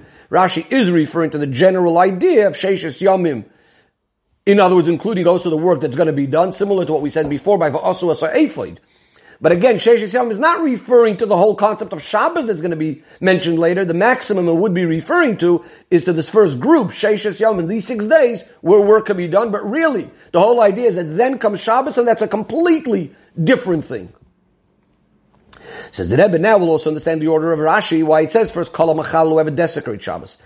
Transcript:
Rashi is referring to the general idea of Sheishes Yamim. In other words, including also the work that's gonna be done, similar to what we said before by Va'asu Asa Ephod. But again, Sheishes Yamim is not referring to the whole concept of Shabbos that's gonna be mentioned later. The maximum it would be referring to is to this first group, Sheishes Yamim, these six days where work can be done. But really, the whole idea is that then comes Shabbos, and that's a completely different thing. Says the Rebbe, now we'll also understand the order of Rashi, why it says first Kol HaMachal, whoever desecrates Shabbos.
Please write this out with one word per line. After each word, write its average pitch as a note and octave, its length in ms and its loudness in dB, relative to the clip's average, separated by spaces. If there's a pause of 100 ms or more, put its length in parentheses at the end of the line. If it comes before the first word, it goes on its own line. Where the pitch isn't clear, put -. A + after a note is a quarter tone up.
(320)
Rashi F3 400 0
is B3 180 2
referring D#3+ 420 0
to D3+ 60 -6
the C#3+ 100 -4
general E3+ 500 2
idea G3 500 2
of - 60 -2
Sheishes F#3 480 -4
Yamim. F3+ 420 0 (1000)
In G3+ 160 4
other F#3 140 4
words, E3 120 4
including F3 400 0
also F3+ 220 2
the D#3 80 0
work E3 240 0
that's C3+ 160 -4
gonna D#3 160 0
be C#3 140 -2
done, E3+ 260 0
similar G3+ 320 -2
to D3+ 80 -4
what C#3+ 80 -2
we D3 80 -4
said D3+ 200 -4
before F#3+ 280 0
by E3 120 0
Va'asu F3+ 400 -2
Asa D#3 240 -2
Ephod. B2 460 -2 (640)
But D#3+ 80 4
again, G3+ 260 2
Sheishes G#3+ 360 2
Yamim A#3+ 160 0
is G3+ 80 -6
not E4 240 0
referring A#3+ 560 2
to A#3 80 -4
the G3 100 0
whole G3 200 4
concept G3+ 380 -2
of D3+ 100 -12
Shabbos D4 420 -2
that's F#3+ 160 -4
gonna F3 140 -4
be D#3 260 -6 (180)
mentioned E3+ 380 0
later. F3 260 0
The E3+ 120 -2
maximum F3 520 0
it E3 60 2
would F3+ 220 0
be F3+ 100 -2
referring G#3+ 540 0
to E3+ 260 0 (240)
is E3+ 140 2
to F3 100 0
this D#3+ 160 -4
first F3+ 300 2
group, C4 300 2
Sheishes G#3 520 -2
Yamim, G3+ 260 0
these G#3+ 200 -6
six G#3+ 180 -6
days A3 420 2 (140)
where G3+ 180 6
work G#3 280 4
can G3+ 100 -2
be F3 100 -4
done. G3+ 240 0
But G3+ 120 -4
really, A#3 460 -2 (220)
the F3 80 2
whole A#3 220 4
idea G#3 240 2
is G3 100 2
that F3+ 80 -4
then A3+ 360 -2
comes G#3 200 -2
Shabbos, B3+ 380 -2
and A#3+ 100 0
that's A3+ 140 2
a G#3 60 -2
completely A#3 880 -2 (280)
different E3+ 400 0
thing. G2 300 -12 (1800)
Says F2 200 -8
the A#2+ 80 0
Rebbe, F3 200 2
now G3+ 200 2
we'll F3 120 2
also D#3 220 0
understand D#3 300 -4
the D#3 60 -2
order D#3+ 240 0
of D#3 80 -2
Rashi, E3 440 0
why D#3 180 2
it D#3 100 -2
says A3+ 200 0
first E3+ 200 -6
Kol D#3+ 220 0
HaMachal, D#3+ 360 0
whoever D#3 200 0
desecrates C#3+ 560 -6
Shabbos. F#2 400 -12